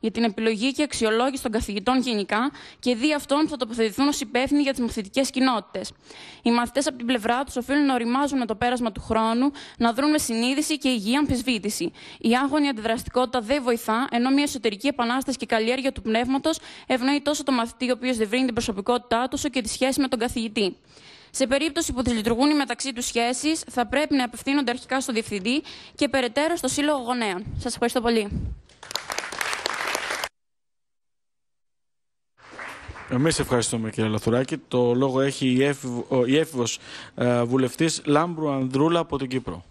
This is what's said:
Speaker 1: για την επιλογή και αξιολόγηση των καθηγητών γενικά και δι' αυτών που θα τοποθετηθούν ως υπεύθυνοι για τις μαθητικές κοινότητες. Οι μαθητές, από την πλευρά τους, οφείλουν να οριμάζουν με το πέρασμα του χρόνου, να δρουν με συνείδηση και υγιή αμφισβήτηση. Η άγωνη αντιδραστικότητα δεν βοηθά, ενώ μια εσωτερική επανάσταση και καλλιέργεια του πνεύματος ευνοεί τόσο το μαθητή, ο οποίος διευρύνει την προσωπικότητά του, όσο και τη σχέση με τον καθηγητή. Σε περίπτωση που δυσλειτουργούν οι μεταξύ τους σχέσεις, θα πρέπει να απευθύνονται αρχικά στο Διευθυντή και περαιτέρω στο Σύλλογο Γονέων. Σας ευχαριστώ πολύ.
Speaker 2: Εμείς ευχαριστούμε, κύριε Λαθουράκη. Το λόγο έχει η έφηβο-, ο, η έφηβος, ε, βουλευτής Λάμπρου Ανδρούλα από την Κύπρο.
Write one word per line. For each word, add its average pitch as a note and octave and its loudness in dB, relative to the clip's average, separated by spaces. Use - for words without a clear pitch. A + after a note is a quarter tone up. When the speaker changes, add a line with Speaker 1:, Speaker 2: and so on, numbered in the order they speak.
Speaker 1:
για A3 -2
την A3 0
επιλογή A3+ 0
και D4+ -2
αξιολόγηση B3 0
των A#3 -4
καθηγητών G#3+ 0
γενικά A3 0
και B3 2
δι' C#4+ 2
αυτών C#4+ 0
που D#4 2
θα D4+ -6
τοποθετηθούν A3+ 0
ως D4 0
υπεύθυνοι C4+ 2
για C#4 2
τις A3+ -4
μαθητικές A#3 -2
κοινότητες. A#3+ -2
Οι A#3+ 2
μαθητές, A#3+ 0
από C#4+ -4
την A#3+ -8
πλευρά A#3+ 0
τους, - -10
οφείλουν C#4 2
να C4+ 4
οριμάζουν B3+ 0
με A#3+ -2
το G#3+ -2
πέρασμα A#3+ 0
του - -10
χρόνου, A3+ 2
να A#3 4
δρουν C#4 2
με D4+ 4
συνείδηση C4 0
και C4 2
υγιή A#3 2
αμφισβήτηση. A#3 0
Η A#3 4
άγωνη C#4 2
αντιδραστικότητα B3 -2
δεν B3+ 0
βοηθά, A#3 0
ενώ A#3+ 2
μια C#4 4
εσωτερική A#3+ -2
επανάσταση B3+ 0
και A3+ -6
καλλιέργεια A#3+ 0
του G3 -10
πνεύματος B3+ 0
ευνοεί C4 2
τόσο D4 -2
το C#4+ 0
μαθητή, A#3+ -2
ο - 4
οποίος B3 -2
διευρύνει A3 2
την B3 0
προσωπικότητά A#3 0
του, C4 -2
όσο D4 -2
και B3+ -2
τη G#3+ -4
σχέση C4 0
με C4+ 2
τον B3 -2
καθηγητή. A3 -2
Σε - 0
περίπτωση C#4+ 0
που B3 -2
δυσλειτουργούν A#3+ 2
οι D4+ 4
μεταξύ C4+ -2
τους A#3+ -6
σχέσεις, B3+ 0
θα A#3+ 0
πρέπει D4 0
να C4 4
απευθύνονται C4+ -2
αρχικά B3+ -4
στο C4 -4
Διευθυντή A3 -2
και C#4+ 0
περαιτέρω C#4+ 0
στο C4+ -2
Σύλλογο D4 0
Γονέων. A3+ -2
Σας A#3+ -4
ευχαριστώ A#3+ 0
πολύ. A3+ 0
Speaker 2:
Εμείς C#3+ 2
ευχαριστούμε, A#2 0
κύριε A2 0
Λαθουράκη. A#2+ 0
Το B2 4
λόγο C3 2
έχει C#3 0
η B2+ 6
έφηβο-, B2+ -2
ο, B2+ 4
η C3+ 4
έφηβος, C3+ 0
ε, B2 2
βουλευτής C3 2
Λάμπρου D#3 2
Ανδρούλα C3+ 2
από D3+ -2
την C3 -4
Κύπρο. A#2 -6